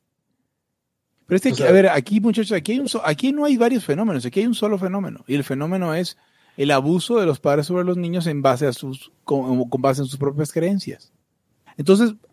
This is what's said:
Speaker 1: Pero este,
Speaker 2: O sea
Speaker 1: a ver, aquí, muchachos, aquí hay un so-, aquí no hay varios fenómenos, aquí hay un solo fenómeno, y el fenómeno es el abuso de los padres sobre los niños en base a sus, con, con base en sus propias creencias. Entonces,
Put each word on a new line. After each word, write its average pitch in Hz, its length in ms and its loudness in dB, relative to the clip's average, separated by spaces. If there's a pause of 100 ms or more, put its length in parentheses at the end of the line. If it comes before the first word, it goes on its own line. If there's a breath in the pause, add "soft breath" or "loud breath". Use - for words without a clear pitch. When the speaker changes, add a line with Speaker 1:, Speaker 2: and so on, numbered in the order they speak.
(1300)
Speaker 1:
Pero 185 100 2
este, 254 160 2
Speaker 2:
O - 20 -2
sea - 140 4
Speaker 1:
a - 20 8
ver, 190 160 8
aquí, 170 320 0
muchachos, 214 320 0
aquí 190 220 -2
hay 262 60 0
un 277 100 -4
so-, 226 160 -4
aquí 160 260 0
no 294 140 0
hay 285 120 4
varios 233 280 2
fenómenos, 156 400 -2
aquí 190 160 -2
hay 233 60 0
un 240 80 0
solo 208 220 -2
fenómeno, 185 500 -6
y 135 80 -2
el 139 80 0
fenómeno 160 520 -4
es 175 220 -4 (400)
el 139 140 0
abuso 165 480 2
de 190 60 2
los 147 140 0
padres 147 260 0
sobre 180 200 -2
los 180 120 -2
niños 170 300 -4
en 147 140 -2
base 135 260 2
a 123 60 0
sus, - 380 -12 (120)
con, 127 460 -2
con 127 120 -2
base 135 200 2
en 131 60 -4
sus 135 100 -12
propias 143 340 -4
creencias. 185 600 -4 (680 soft breath)
Entonces, 202 360 2 (200)